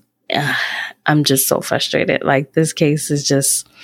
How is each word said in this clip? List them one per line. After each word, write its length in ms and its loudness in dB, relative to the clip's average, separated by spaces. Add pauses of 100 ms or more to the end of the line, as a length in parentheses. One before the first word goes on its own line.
(500)
<sighs> 560 -6
I'm 160 4
just 240 2
so 140 0
frustrated. 640 -2
Like, 300 0
this 180 2
case 400 0
is 140 -2
just 420 0 (160)